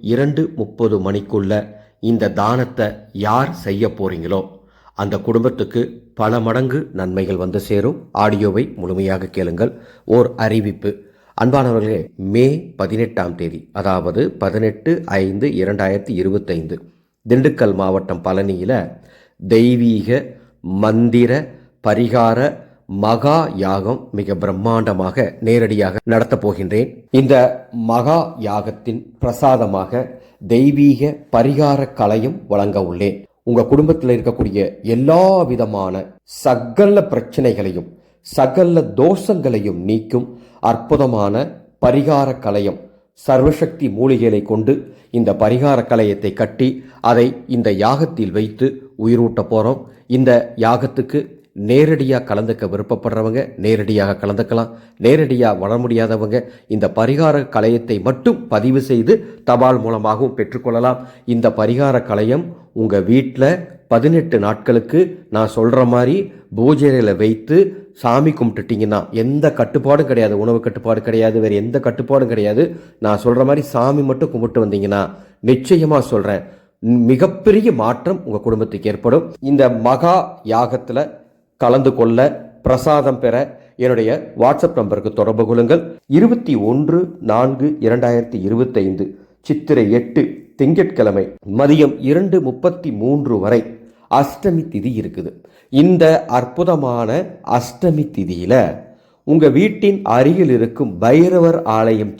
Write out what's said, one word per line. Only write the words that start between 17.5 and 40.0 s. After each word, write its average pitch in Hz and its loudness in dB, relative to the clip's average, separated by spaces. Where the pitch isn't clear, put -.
மாவட்டம் 92 -2
பழனியில 95 -2
தெய்வீக 117 2
மந்திர 117 4
பரிகார 113 2
மகா 123 2
யாகம் 98 -4
மிக 98 -4
பிரம்மாண்டமாக 101 -2
நேரடியாக 107 0
நடத்தப் 113 0
போகின்றேன். 104 -2
இந்த 135 4
மகா 131 2
யாகத்தின் 107 -6
பிரசாதமாக 120 0
தெய்வீக 143 4
பரிகார 139 2
கலையும் 113 0
வழங்க 101 0
உள்ளேன். 95 -2
உங்க 117 2
குடும்பத்துல 143 2
இருக்கக்கூடிய 101 -2
எல்லா 160 4
விதமான 98 -4
சகல 143 2
பிரச்சனைகளையும் 98 -2
சகல 170 2
தோஷங்களையும் 131 0
நீக்கும் 113 -2